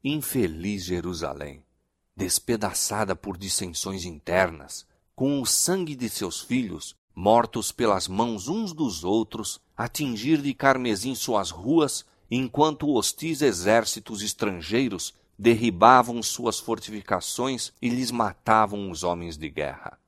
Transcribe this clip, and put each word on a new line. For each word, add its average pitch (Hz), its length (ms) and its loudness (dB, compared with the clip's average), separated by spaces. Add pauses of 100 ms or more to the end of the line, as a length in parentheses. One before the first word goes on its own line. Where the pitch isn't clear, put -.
Infeliz 101 800 -2
Jerusalém, 78 800 -6 (520)
despedaçada 101 1000 -2
por 95 200 -8
dissensões 92 680 -6
internas, 82 840 -2 (300)
com 139 240 0
o 117 60 -4
sangue 170 500 0
de 123 120 -4
seus - 320 -6
filhos, 107 540 -4 (180)
mortos 110 600 4
pelas 101 340 2
mãos 104 400 -2
uns 196 260 -4
dos 117 300 -2
outros, 107 580 -2 (160)
a 117 120 -4
tingir 135 520 0
de 139 140 -2
carmesim 127 640 2
suas 104 340 0
ruas, 143 560 0 (240)
enquanto 143 580 2
hostis 143 520 0
exércitos 107 840 2
estrangeiros 101 920 -2 (240)
derribavam 117 840 6
suas 113 360 -2
fortificações 107 1200 -4
e 123 80 -2
lhes 123 220 -2
matavam 104 800 0
os 82 140 -8
homens 85 320 -2
de 76 120 -10
guerra. 71 600 -8